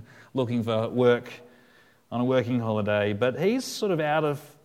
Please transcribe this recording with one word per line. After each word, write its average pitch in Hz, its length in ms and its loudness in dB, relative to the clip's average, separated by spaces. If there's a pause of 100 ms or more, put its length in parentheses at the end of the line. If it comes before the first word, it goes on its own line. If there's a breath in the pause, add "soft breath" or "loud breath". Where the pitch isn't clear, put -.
<laughs> - 280 -20
looking 120 280 -2
for 113 280 0
work 120 380 4 (840 soft breath)
on 117 80 -2
a 123 40 0
working 127 360 2
holiday. 104 540 0
But 123 220 0
he's 220 280 0
sort - 260 -4
of 170 80 0
out 151 240 0
of 147 180 -2 (240)